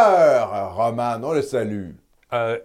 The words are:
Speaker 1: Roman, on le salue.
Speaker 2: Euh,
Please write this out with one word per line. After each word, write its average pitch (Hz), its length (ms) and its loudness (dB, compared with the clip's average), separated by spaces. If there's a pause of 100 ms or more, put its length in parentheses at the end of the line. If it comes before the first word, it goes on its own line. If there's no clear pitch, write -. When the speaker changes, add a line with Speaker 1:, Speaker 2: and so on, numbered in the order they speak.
(760)
Speaker 1:
Roman, 117 480 -2
on 147 100 -6
le 147 80 0
salue. 107 500 -6 (420)
Speaker 2:
Euh, 117 320 -4